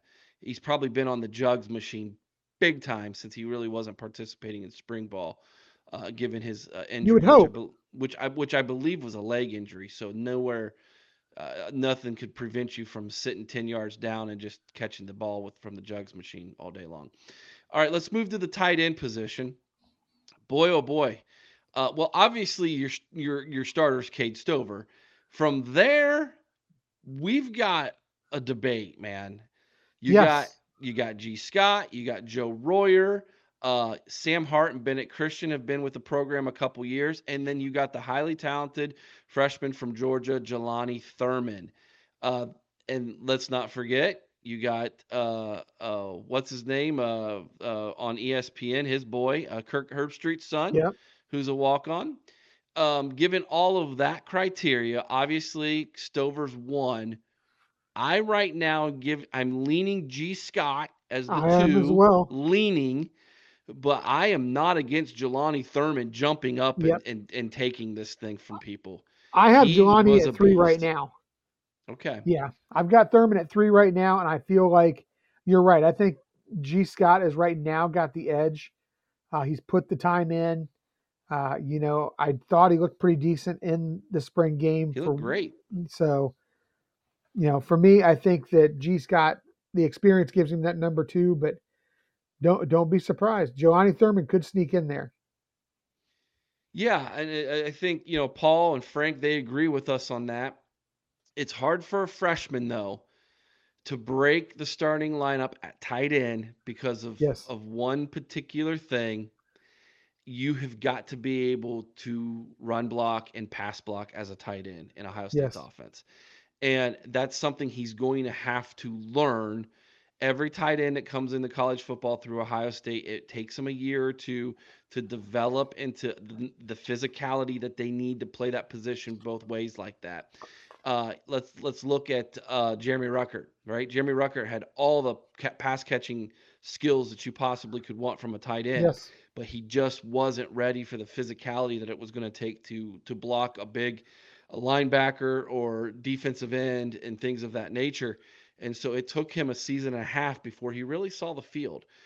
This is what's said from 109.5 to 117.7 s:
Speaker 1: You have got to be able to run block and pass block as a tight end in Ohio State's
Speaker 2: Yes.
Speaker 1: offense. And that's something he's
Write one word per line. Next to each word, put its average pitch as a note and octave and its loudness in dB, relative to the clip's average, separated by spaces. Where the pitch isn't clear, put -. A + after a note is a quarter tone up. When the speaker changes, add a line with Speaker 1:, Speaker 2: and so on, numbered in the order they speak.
Speaker 1:
You C3 -4
have B2+ -10
got B2+ -2
to C3+ -12
be B2+ -2
able A#2 -6
to A#2 -8
run A#2 -4
block A2+ -4
and A2 -12
pass G#2 -10
block G#2 -10
as G2+ -12
a G2 -16
tight G2 -14
end E2+ -18
in G2+ -16
Ohio G2+ -12
State's C#3 -2
Speaker 2:
Yes. - -18
Speaker 1:
offense. - -20
And C3 0
that's C3 -4
something C#3 -6
he's A#2 -10